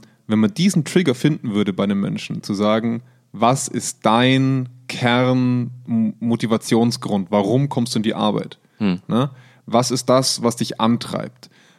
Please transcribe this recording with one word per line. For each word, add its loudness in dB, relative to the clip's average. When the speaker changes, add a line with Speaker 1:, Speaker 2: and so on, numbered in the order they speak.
Speaker 1:
wenn 0
man 2
diesen 2
Trigger 0
finden -2
würde 2
bei -2
einem 0
Menschen, -6
zu -6
sagen, 0
was 0
ist -8
dein 2
Kern-Motivationsgrund, 0
warum 2
kommst -4
du 0
in 0
die -2
Arbeit? -2
Speaker 2:
Hm. 0
Speaker 1:
Ne? 0
Was 2
ist -2
das, 2
was 0
dich -6
antreibt? -4